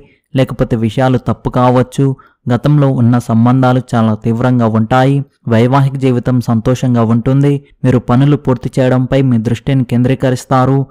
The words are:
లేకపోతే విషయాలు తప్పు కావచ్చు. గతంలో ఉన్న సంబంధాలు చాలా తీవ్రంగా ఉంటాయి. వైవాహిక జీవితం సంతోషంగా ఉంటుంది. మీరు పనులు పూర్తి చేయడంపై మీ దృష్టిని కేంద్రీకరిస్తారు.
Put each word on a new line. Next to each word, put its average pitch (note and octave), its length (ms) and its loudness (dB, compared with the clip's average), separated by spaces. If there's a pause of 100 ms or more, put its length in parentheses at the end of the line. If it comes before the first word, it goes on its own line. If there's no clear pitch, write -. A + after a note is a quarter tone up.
(400)
లేకపోతే B2+ 360 -2 (100)
విషయాలు B2+ 340 0 (100)
తప్పు A#2 200 -6 (100)
కావచ్చు. B2+ 480 2 (440)
గతంలో C#3+ 360 2 (140)
ఉన్న A#2 140 2 (140)
సంబంధాలు B2+ 520 2 (100)
చాలా A2+ 200 0 (120)
తీవ్రంగా A#2+ 440 0 (120)
ఉంటాయి. B2+ 360 0 (380)
వైవాహిక C3 500 2
జీవితం B2+ 320 0 (140)
సంతోషంగా A#2+ 540 0 (100)
ఉంటుంది. C#3 400 0 (300)
మీరు C3 160 2 (100)
పనులు C#3 360 2
పూర్తి B2+ 300 -2
చేయడంపై B2+ 440 0 (100)
మీ A#2+ 80 2 (100)
దృష్టిని C3 440 -2
కేంద్రీకరిస్తారు. B2+ 840 0 (140)